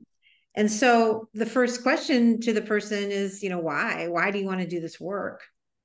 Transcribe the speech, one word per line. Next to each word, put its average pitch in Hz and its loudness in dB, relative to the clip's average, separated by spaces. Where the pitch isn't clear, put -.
and 214 2
so 226 4
the 220 -2
first 240 0
question 247 4
to 233 0
the 214 0
person 208 -2
is, 196 -4
you 196 -4
know, 180 -4
"Why? 165 -2
Why 170 0
do 202 -2
you 196 -2
wanna 185 -2
do 175 -6
this 165 -10
work?" 190 -8